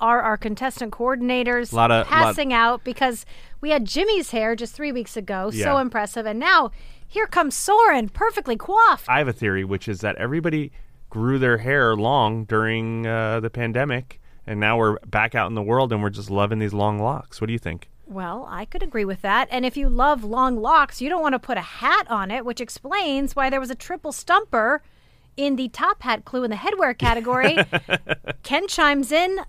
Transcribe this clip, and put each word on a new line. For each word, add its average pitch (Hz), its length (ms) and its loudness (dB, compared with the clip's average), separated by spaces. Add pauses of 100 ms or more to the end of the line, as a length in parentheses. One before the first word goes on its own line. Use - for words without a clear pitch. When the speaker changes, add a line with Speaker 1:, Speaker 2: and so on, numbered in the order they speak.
Speaker 1:
are 233 220 4
our 214 140 0
contestant 226 560 -6
coordinators 247 800 -2
Speaker 2:
Lot 233 180 4
of, 113 160 4
lot - 0 -
Speaker 1:
passing 285 460 2
out? 233 320 2
Because 254 420 -2 (340)
we 302 100 -4
had 277 140 2
Jimmy's 370 460 0
hair 226 240 0
just 226 220 -10
three 294 160 -6
weeks 233 240 -6
ago. 196 340 -6
So - 60 -8
Speaker 2:
Yeah. 277 240 2
Speaker 1:
impressive. 226 440 -4
And 220 140 -4
now 311 320 4 (340)
here 427 220 -2
comes 339 300 0
Soren, 370 540 4
perfectly 415 460 -2
coiffed. 403 520 4
Speaker 2:
I 127 100 4
have 147 80 2
a 123 60 -2
theory, 95 320 0
which 98 240 -4
is 98 140 -6
that 104 160 -2
everybody 151 520 -2 (400)
grew 127 300 0
their 120 180 4
hair 120 380 2
long 113 480 2
during, 113 640 -2
uh, 113 320 -2
the 110 100 -2
pandemic, 123 680 -4 (280)
and 104 120 -4
now 110 180 4
we're 107 220 4
back 107 340 0
out 104 140 2
in 110 80 -4
the 107 60 -2
world 120 300 2
and 107 80 0
we're 104 80 0
just 104 220 -8
loving 104 300 0
these 104 120 -2
long 104 280 0
locks. 127 400 -4
What 107 80 -4
do 113 40 -4
you 117 60 -4
think? 85 300 -8 (180)
Speaker 1:
Well, 190 420 -10
I 190 160 -10
could 359 160 -6
agree 262 240 -2
with 190 180 -4
that. 220 280 2
And 254 160 -2
if 247 100 -4
you 269 120 2
love 254 340 4
long 240 400 0
locks, 285 380 2
you 262 80 -4
don't 349 120 0
wanna 269 200 0
put 226 180 -4
a 170 40 -6 (200)
hat 349 260 2
on 202 220 -2
it, 240 140 -6
which 240 160 -6
explains 277 760 -4
why 269 160 2
there 269 80 0
was 254 120 -6
a 262 40 -6
triple - 380 -10
stumper 294 680 0 (540)
in 277 200 0
the 262 140 -4
top 359 340 -2
hat 226 200 -2
clue 254 200 -4
in 220 60 -4
the 208 60 -4
headwear 320 400 0
category. 240 600 2 (460)
Speaker 2:
<laughs> - 420 -6
Speaker 1:
Ken 349 240 -2
chimes 285 420 2
in, 359 280 2 (100)